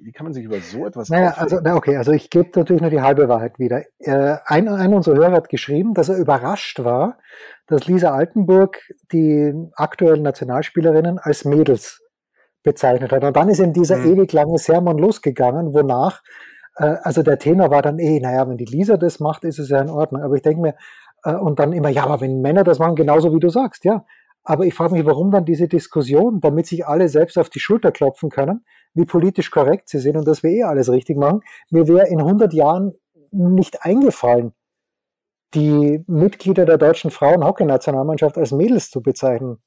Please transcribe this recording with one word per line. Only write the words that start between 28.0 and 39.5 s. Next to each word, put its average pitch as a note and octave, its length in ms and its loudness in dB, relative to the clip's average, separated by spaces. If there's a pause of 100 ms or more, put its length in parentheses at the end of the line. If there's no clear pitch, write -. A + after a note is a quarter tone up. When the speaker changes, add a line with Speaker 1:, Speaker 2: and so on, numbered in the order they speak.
Speaker 2:
können, D#3+ 360 -6 (280)
wie E3+ 120 0
politisch F3+ 460 -2
korrekt D#3 380 0
sie D3 100 -6
sind C#3+ 180 -2
und D3+ 100 -2
dass D#3 160 0
wir D#3+ 80 2
eh A3+ 120 0
alles C#3 280 0
richtig B2+ 260 -2
machen. D3+ 240 0 (280)
Mir E3 180 2
wär F3+ 200 6
in D#3+ 160 -2
hundert G3 300 2
Jahren E3 400 0 (380)
nicht F#3 520 0
eingefallen, B2 680 0 (1000)
die D3+ 540 0
Mitglieder F#3 580 0
der E3 120 4
deutschen D#3+ 340 2
Frauenhockeynationalmannschaft D3+ 1300 0
als D#3 140 -2
Mädels F#3+ 380 -2
zu B2+ 120 -10
bezeichnen. B2 640 -4